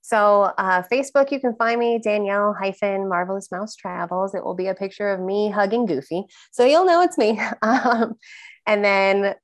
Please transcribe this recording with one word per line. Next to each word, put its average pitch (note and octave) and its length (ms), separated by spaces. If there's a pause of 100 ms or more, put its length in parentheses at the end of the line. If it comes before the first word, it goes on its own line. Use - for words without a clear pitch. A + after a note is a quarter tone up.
So, G#3 540
uh, F#3 240 (100)
Facebook, C#4 400
you C#4 80
can A#3+ 160
find A#3 240
me, A#3 240
Danielle G#3 560
hyphen G3 480
Marvelous F#3+ 440
Mouse G3+ 240
Travels. F3+ 600
It F3+ 80
will F3+ 120
be F#3 120
a F#3+ 80
picture G3 340
of F#3+ 120
me G3+ 300
hugging G#3 340
Goofy. E3 400 (260)
So A#3+ 140
you'll D#4+ 200
know F4 160
it's F4 180
me. A3 200 (120)
<laughs> - 100
Um, A3+ 540 (520)
and G#3 180
then G3 580